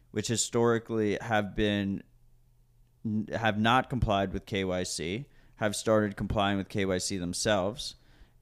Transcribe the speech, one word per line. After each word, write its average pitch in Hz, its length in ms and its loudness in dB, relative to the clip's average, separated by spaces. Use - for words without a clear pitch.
which 107 160 -2
historically 113 920 2
have 107 340 -2
been, 101 480 0
n-, 107 280 -2
have 110 240 0
not 117 320 4
complied 98 440 0
with 98 120 -8
K 98 200 -2
Y 90 180 0
C, 90 440 -4
have 107 220 -2
started 107 400 2
complying 101 400 0
with 98 100 -2
K 104 160 -2
Y 95 140 2
C 98 200 -4
themselves. 95 800 -2